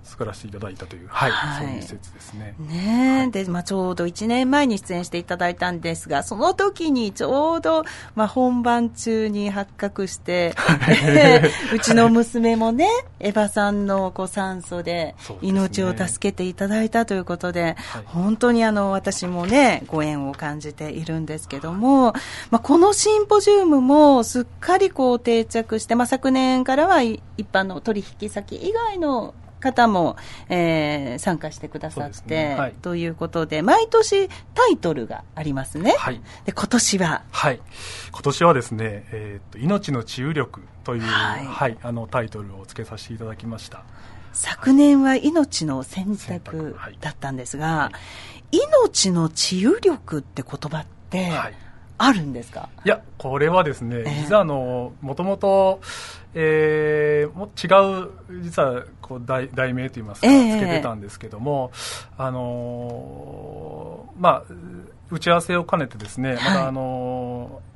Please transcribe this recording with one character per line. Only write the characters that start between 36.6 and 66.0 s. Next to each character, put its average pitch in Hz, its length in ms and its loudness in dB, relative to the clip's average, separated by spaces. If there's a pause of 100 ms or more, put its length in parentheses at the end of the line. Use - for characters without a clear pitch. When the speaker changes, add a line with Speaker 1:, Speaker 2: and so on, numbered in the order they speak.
Speaker 2:
年 214 320 2
は？ 165 320 0
Speaker 1:
は - 220 0
い。 117 80 -6 (500)
今 - 120 -16
年 208 200 0
は 170 120 8
で 127 80 2
す - 100 -8
ね、 107 400 -6
え 104 280 -12
ー - 0 -
っ - 20 -20 (100)
と、 - 120 -18
命 196 280 0
の 120 100 -2
治 - 200 -8
癒 147 100 -4
力 135 300 -6 (200)
と 123 140 -6
い - 20 -4
う、 113 40 -4
Speaker 2:
は - 380 -2
い。 139 60 -10
Speaker 1:
は 135 220 -2
い、 113 120 -6
あ 120 120 -10
の、 113 160 -8
タ 123 160 -2
イ 107 40 -10
ト 104 140 -12
ル 98 140 -14
を 95 100 -18
つ - 80 -20
け 113 100 -10
さ 107 140 -16
せ - 80 -16
て 117 80 -14
い 110 40 -14
た 113 60 -12
だ 110 120 -12
き 113 100 -14
ま 113 100 -10
し - 120 -16
た。 - 160 -20 (480)
Speaker 2:
昨 - 400 0
年 285 300 8
は 269 120 4
命 294 500 0
の 135 200 -4
選 190 220 -8
択 208 100 -4
Speaker 1:
選 175 240 -10
択。 156 360 -10
は - 140 -14
い。 - 100 -20
Speaker 2:
だ 156 120 -10
っ - 20 -14
た 139 160 -8
ん 135 60 -8
で 123 100 -10
す - 100 -12
が、 151 100 -4
Speaker 1:
は 156 260 0 (580)
い。 330 80 4
Speaker 2:
命 494 540 4
の 165 160 2
治 - 320 -2
癒 294 200 4
力 285 380 0
っ 139 40 -8
て - 200 -12
言 - 100 -12
葉 151 260 -8
っ 151 80 -10 (220)
て 180 200 -2
Speaker 1:
は 123 220 -4
い。 - 40 -18 (440)
Speaker 2:
あ 262 140 4
る 190 100 0
ん 143 100 -8
で 120 100 -10
す - 80 -18
か？ - 180 -14 (160)
Speaker 1:
い 185 40 4
や、 - 120 2 (160)
こ 135 220 -4
れ 147 100 4
は 180 140 4
で 143 120 -2
す - 80 -10
ね、 120 160 -4
Speaker 2:
え 113 100 -6
え。 147 140 -4
Speaker 1:
実 151 120 0
は 214 60 8
あ 190 40 2
の、 127 560 -4
も 139 140 -8
と 175 80 -6
も 196 140 -2
と、 190 440 2 (540)
え 151 920 2
ー、 - 40 -12
も-、 202 220 -10
違 190 520 4
う、 - 360 -16
実 170 180 -4
は 127 220 0 (180)
こ - 160 -12
う、 123 80 -12
題-、 131 300 -4
題 127 180 -2
名 127 160 -6
と 117 120 -12
い - 20 -12
い - 20 -12
ま 104 120 -14
す - 60 -8
か、 208 40 4
Speaker 2:
え 247 40 8
え。 240 260 6
Speaker 1:
つ 214 40 0
け 196 60 0
て 165 140 0
た 123 140 -6
ん 107 60 -12
で 101 80 -14
す - 100 -18
け 113 100 -14
ど 104 100 -14
も、 131 320 -4 (480)
あ 131 120 -4
の 123 1800 -10 (100)
ー、 - 20 -10
ま 165 280 4
あ、 - 40 -18 (600)
打 165 80 -8
ち 175 100 0
合 170 40 6
わ 170 80 4
せ 180 140 -2
を 175 80 -2
兼 180 140 0
ね 143 80 -2
て - 100 -16
で 104 120 -14